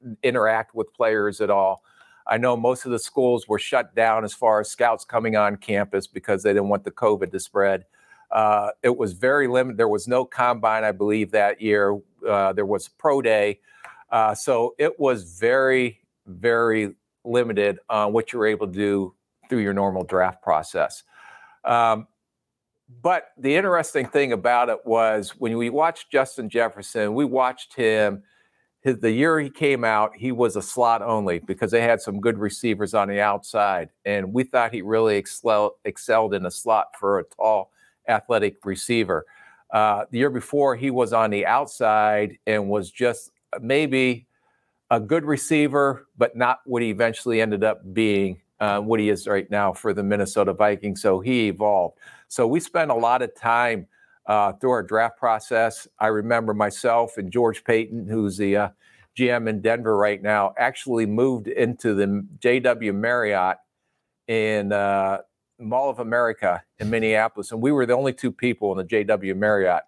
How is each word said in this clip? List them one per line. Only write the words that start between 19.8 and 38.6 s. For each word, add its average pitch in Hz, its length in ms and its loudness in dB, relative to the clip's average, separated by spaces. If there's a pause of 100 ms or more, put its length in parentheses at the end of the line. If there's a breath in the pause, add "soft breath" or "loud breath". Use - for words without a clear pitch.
draft 92 380 0
process. 80 640 -2 (600 loud breath)
Um, 113 440 2 (960)
but 170 360 0
the 135 180 0
interesting 170 520 0
thing 139 240 2
about 120 380 2
it 110 160 -4
was 113 540 2
when 113 180 -2
we 120 120 -2
watched 160 420 -2
Justin 131 380 -2
Jefferson, 110 680 -2
we 143 100 0
watched 127 500 -2
him, 107 460 2 (600)
his, 123 180 0
the 113 120 2
year 156 280 2
he 143 100 -6
came 135 340 0
out, 107 320 2
he 123 160 -6
was 117 240 0
a 101 60 -2
slot 117 400 0
only 101 380 -2
because 95 320 -6
they 117 100 2
had 117 180 2
some 101 220 -8
good 110 160 0
receivers 104 560 -4
on 101 140 0
the 101 120 -2
outside. 101 720 -2 (160)
And 101 280 -4
we 127 100 0
thought 120 280 0
he 110 120 -8
really 110 340 2
excel-, 104 680 -2
excelled 110 520 -2
in 92 100 -6
a 87 60 -6
slot - 480 -2
for 101 180 0
a 87 60 -4
tall, 107 480 -2 (360 soft breath)
athletic 107 560 -2